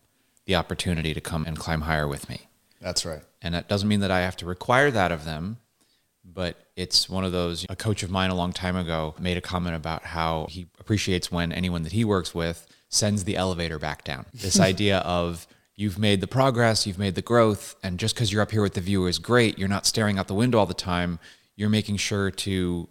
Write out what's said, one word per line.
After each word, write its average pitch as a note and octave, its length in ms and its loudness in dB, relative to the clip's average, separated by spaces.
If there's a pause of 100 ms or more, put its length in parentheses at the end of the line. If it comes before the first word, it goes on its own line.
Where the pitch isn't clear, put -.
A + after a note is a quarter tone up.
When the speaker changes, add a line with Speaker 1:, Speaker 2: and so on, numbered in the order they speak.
(460)
Speaker 1:
the F#2 100 2
opportunity E2 580 0
to D2+ 80 -6
come D#2 240 -4
and D#2 120 -6
climb D#2+ 240 -2
higher D2+ 260 0
with C#2 220 -6
me. - 180 -12 (340)
Speaker 2:
That's F2+ 240 -4
right. D#2 160 -8 (200)
Speaker 1:
And E2+ 120 -4
that F2 140 -4
doesn't G2+ 220 0
mean G#2 100 4
that G2 120 0
I F#2 100 4
have F#2 160 -2
to - 80 -10
require B2+ 460 2
that F#2+ 200 2
of D#2 140 -4
them, E2 320 -6 (680)
but F2 300 -6 (200)
it's - 340 0
one F#2+ 160 0
of F#2 60 0
those, F2 380 -2
a F#2+ 60 -8
coach G#2 280 -2
of F2 60 -6
mine F#2+ 200 2
a F#2 60 0
long F2+ 180 0
time F2+ 240 -2
ago D#2+ 420 -2
made F2 180 0
a F2 40 -4
comment F2 340 -4
about D#2+ 300 -6
how E2 440 -2
he E2+ 180 -12 (120)
appreciates G2 520 0
when E2+ 200 -2
anyone F2 320 -2
that D#2 80 -6
he A2+ 140 2
works F#2+ 280 0
with E2+ 320 -4 (220)
sends G#2 380 0
the G2 100 -2
elevator E2+ 420 -2
back D2+ 260 -6
down. C2+ 300 -8
This G2 260 0
Speaker 2:
<laughs> F#2+ 120 6
Speaker 1:
idea G2 280 2
of E2+ 460 -2 (300)
you've G2+ 240 -4
made G#2 220 4
the F#2+ 60 -4
progress, A#2+ 600 2
you've F2+ 120 -6
made G2 160 0
the F#2 60 -2
growth, G#2+ 640 2
and F2+ 160 -4
just A2 160 0
'cause A2 160 0
you're G#2 100 2
up G2+ 100 0
here G#2+ 100 2
with G2 120 2
the G2 80 -2
view F#2 240 2
is E2 140 0
great, A2+ 400 4
you're F#2+ 80 0
not G2 180 0
staring G#2 340 2
out F#2 80 -2
the G2 60 -4
window A#2+ 240 4
all G2+ 80 6
the F2+ 80 -4
time, F2 460 -2 (360)
you're G#2 140 0
making G#2 280 2
sure G2 340 0
to F2+ 600 -2